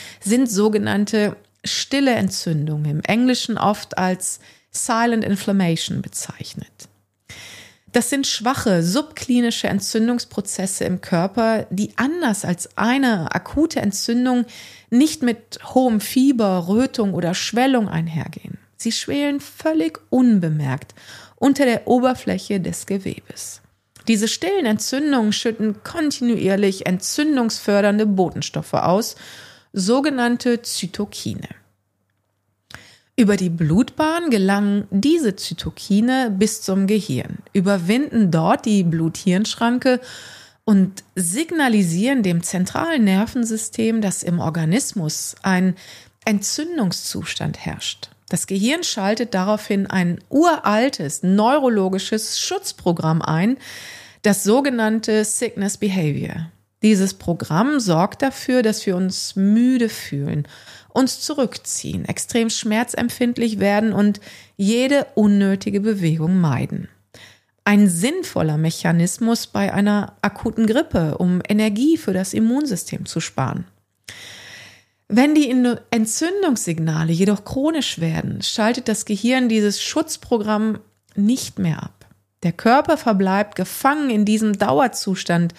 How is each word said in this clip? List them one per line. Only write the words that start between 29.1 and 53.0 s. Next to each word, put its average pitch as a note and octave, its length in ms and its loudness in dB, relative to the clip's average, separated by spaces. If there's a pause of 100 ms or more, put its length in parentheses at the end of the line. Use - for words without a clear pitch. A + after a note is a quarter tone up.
sogenannte A#3+ 880 0
Zytokine. - 880 -8 (1700)
Über G#3 200 4
die F#3 140 0
Blutbahn C4 840 0
gelangen G3+ 580 2
diese B3 460 2
Zytokine A#3 960 -2
bis G3+ 300 0
zum G3 260 0
Gehirn, F#3 520 -2 (140)
überwinden G3+ 800 2
dort E3 340 2
die G#3 180 4
Blut-Hirn-Schranke G3+ 1160 0 (640)
und F#3+ 400 2 (120)
signalisieren A3+ 1080 2
dem F3 180 2
zentralen A#3+ 600 0
Nervensystem, A3 1000 0
dass G3 220 -4
im E3+ 160 -2
Organismus D#3+ 1040 -2
ein F#3 320 2 (480)
Entzündungszustand A3 1400 -4
herrscht. - 460 -10 (200)
Das - 180 -4
Gehirn A#3 360 0
schaltet G#3+ 500 -2
daraufhin G3 540 0
ein F3 320 0 (100)
uraltes C4 920 2
neurologisches G#3+ 1160 2
Schutzprogramm E3+ 840 -2